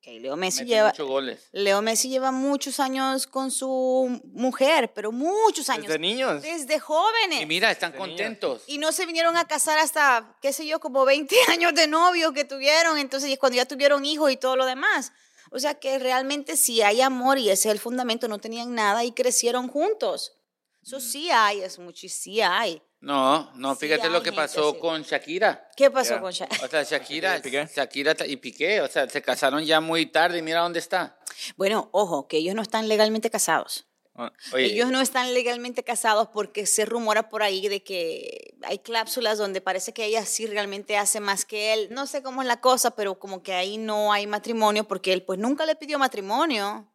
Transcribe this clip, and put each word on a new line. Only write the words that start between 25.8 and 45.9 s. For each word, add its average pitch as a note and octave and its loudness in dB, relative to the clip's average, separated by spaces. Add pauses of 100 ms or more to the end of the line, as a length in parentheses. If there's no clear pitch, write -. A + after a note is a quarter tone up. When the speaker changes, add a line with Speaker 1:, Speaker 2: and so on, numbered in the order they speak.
Speaker 1:
pasó A#3 0
Speaker 3:
Ya. A3+ -4
Speaker 1:
con F#3 -8
Shakira? E3+ -6
Speaker 2:
O - -6
sea, D3+ 0
Shakira, D#3 -2
Speaker 3:
¿Y - -6
Piqué? C#3 -4
Speaker 2:
Shakira C#3+ 0
ta-, D#3 -4
y C3+ -6
Piqué, D#3+ -2
o C#3+ -2
sea, C#3 0
se C#3+ -4
casaron C#3 0
ya D#3 6
muy E3 0
tarde E3+ 2
y E3 -4
mira D#3+ -2
dónde E3+ -2
está. E3+ -4 (380)
Speaker 1:
Bueno, G3+ 0
ojo, E3+ 0
que D#3+ -2
ellos E3+ 0
no A3 -4
están A3 -4
legalmente A3 2
casados. - -2 (300)
Speaker 3:
Ah, A#2 -10 (220)
Speaker 2:
oye. C3 2
Speaker 1:
Ellos A#3 0
no C4 0
están B3+ 0
legalmente B3 -2
casados A3 0
porque G#3 -6
se G#3+ 2
rumora A3 0
por G#3+ -2
ahí G3 0
de G3 -4
que - -8 (100)
hay G3 -6
cláusulas A3+ -2
donde F#3+ -4
parece F#3+ -4
que A3+ -6
ella G#3+ -2
sí A3 -4
realmente G3+ -4
hace G3+ 0
más G3 -2
que G#3+ -2
él. A3 0
No C#4 -6
sé C#4 -6
cómo C4 -6
es B3+ -2
la A#3+ 0
cosa, B3 4
pero G3+ -4
como F#3+ -10
que F#3+ -6
ahí F#3+ -2
no G#3+ 0
hay G#3 0
matrimonio G#3+ 0
porque F#3+ 0
él F#3 -2
pues F#3 -4
nunca C#4 0
le D#4 0
pidió D4+ -6